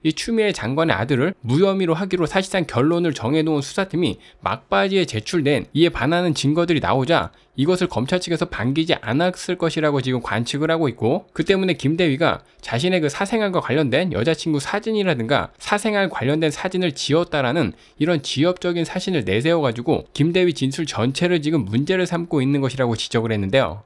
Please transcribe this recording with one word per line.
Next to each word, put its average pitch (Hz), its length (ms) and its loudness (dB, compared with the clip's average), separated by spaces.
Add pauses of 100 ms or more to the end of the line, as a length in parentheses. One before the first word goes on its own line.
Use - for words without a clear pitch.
이 156 100 2
추미애 220 400 0
장관의 139 440 0
아들을 139 440 0
무혐의로 175 540 2
하기로 180 320 -2
사실상 190 400 -2
결론을 165 460 0
정해놓은 151 480 0
수사팀이 170 580 -2 (220)
막바지에 190 640 0
제출된 143 680 0
이에 165 180 4
반하는 165 440 0
증거들이 160 460 0
나오자 120 520 0 (240)
이것을 175 320 2
검찰 135 320 -2
측에서 170 260 -2
반기지 147 480 -2
않았을 175 640 -2
것이라고 151 420 0
지금 123 220 -2
관측을 139 480 -2
하고 165 180 0
있고, 120 460 -2
그 165 100 -2
때문에 190 300 2
김대위가 151 680 0 (220)
자신의 170 400 0
그 143 80 2
사생활과 196 500 0
관련된 147 520 0
여자친구 156 480 0
사진이라든가 185 960 0
사생활 208 500 0
관련된 151 420 0
사진을 180 420 -2
지웠다라는 143 840 0 (240)
이런 156 240 2
지엽적인 170 640 0
사진을 180 380 -2
내세워가지고 123 880 0
김대위 175 400 2
진술 135 320 -2
전체를 151 560 0
지금 147 240 0
문제를 160 400 0
삼고 170 340 -2
있는 139 220 2
것이라고 127 340 0
지적을 113 340 -2
했는데요. 104 560 0